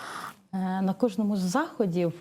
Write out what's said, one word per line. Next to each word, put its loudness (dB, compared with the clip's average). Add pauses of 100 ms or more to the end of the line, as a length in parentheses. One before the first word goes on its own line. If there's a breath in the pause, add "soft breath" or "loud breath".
(540 loud breath)
Е, -2
на 2
кожному 2
з 0
заходів 2